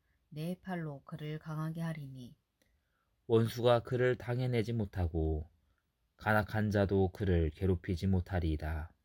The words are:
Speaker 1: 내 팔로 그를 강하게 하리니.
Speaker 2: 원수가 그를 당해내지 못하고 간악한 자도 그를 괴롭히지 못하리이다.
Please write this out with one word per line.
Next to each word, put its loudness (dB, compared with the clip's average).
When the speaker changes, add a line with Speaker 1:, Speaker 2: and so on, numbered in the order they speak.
Speaker 1:
내 -6
팔로 -8
그를 -10
강하게 -6
하리니. -8
Speaker 2:
원수가 4
그를 2
당해내지 -2
못하고 -2
간악한 0
자도 4
그를 2
괴롭히지 0
못하리이다. 0